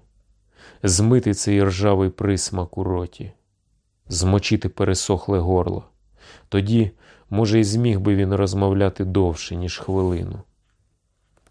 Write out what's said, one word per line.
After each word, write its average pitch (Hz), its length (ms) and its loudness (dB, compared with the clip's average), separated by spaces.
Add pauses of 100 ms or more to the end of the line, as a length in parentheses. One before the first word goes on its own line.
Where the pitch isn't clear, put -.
(840)
змити 104 500 2
цей 101 300 2
ржавий 95 460 2
присмак 92 680 -4
у 95 60 -4
роті, 90 480 -6 (760)
змочити 95 600 0
пересохле 95 680 -2
горло. 90 440 0 (680)
Тоді, 101 420 2 (380)
може, 107 300 2
і 110 40 4
зміг 107 360 0
би 101 160 2
він 98 180 0
розмовляти 98 720 0
довше, 92 500 -2
ніж 87 220 -6
хвилину. 92 600 -4 (1120)